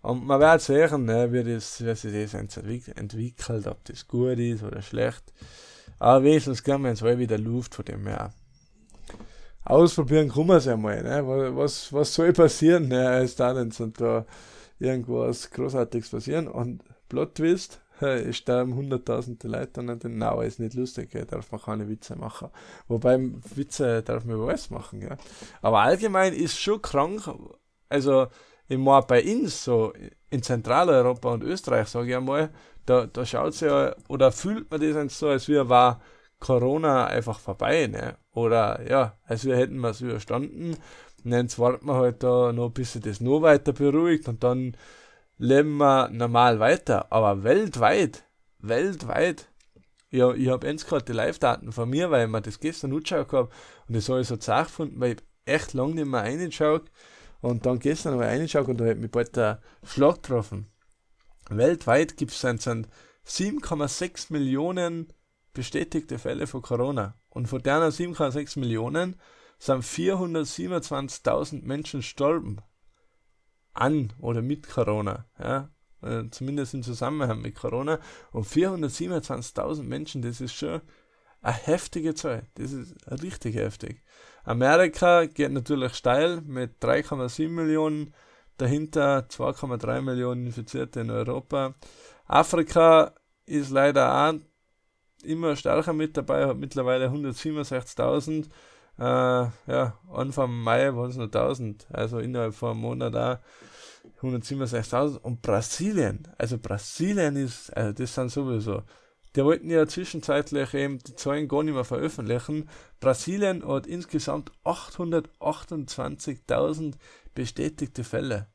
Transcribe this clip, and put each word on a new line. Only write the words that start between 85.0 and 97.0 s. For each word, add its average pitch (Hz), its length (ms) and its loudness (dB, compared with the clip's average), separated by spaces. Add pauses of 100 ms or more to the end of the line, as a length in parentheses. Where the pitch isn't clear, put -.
geht 143 260 -2
natürlich 131 420 -2
steil 156 460 2
mit 127 400 -8
drei 131 220 2
Komma 131 260 -6
sieben 160 260 -4
Millionen, 156 600 -2 (420)
dahinter 139 720 0
zwei 131 240 -4
Komma 131 240 -6
drei 117 240 -4
Millionen 123 460 -4
Infizierte 120 540 -8
in 117 100 -6
Europa. 131 640 -4 (520)
Afrika 160 840 6 (340)
ist 143 240 -4
leider 135 580 4
auch 160 60 0 (880)
immer 160 320 -2
stärker 156 380 0
mit 156 220 -2
dabei, 139 300 0
hat 127 120 -2
mittlerweile 131 520 0